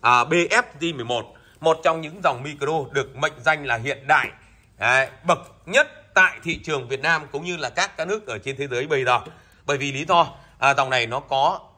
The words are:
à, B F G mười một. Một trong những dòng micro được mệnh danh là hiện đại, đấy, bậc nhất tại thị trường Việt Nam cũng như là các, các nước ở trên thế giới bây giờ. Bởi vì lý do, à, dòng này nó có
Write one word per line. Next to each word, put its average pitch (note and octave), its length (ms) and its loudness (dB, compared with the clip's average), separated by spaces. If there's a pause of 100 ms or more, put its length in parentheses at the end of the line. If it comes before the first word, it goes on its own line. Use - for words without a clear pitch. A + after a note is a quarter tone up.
à, B2 240 6
B D#3 80 -2
F F3 300 2 (180)
G E3 40 -6 (100)
mười A#2+ 100 -8
một. A#2 200 -4 (360)
Một D#3+ 220 2
trong E3 180 2
những D#3+ 240 -12
dòng C3+ 180 0
micro C#3+ 300 -4 (200)
được D#3 240 -4
mệnh D3+ 220 -2
danh D3+ 280 0
là A#2+ 100 0
hiện B2+ 300 -6
đại, C3+ 220 4 (500)
đấy, B2+ 300 2 (160)
bậc E3+ 140 2 (280)
nhất - 480 0
tại F#3 180 6 (100)
thị E3 220 -6
trường C#3 240 -4
Việt B2+ 120 -4
Nam D#3 320 0
cũng E3 120 -6
như F3 120 -6
là C#3 140 -6
các, F#3 260 -4
các D#3+ 120 -6
nước G#3+ 180 -6
ở A2+ 120 -8
trên C3+ 180 -8
thế C#3 100 -6
giới B2+ 200 -4
bây C#3 180 0
giờ. B2 160 2 (460)
Bởi C#3+ 120 -2
vì C#3 140 -4
lý C#3 120 -6
do, E3+ 220 4 (320)
à, C#3 160 4
dòng C3+ 160 0
này A#2+ 160 2
nó B2 140 -4
có C#3+ 400 0 (180)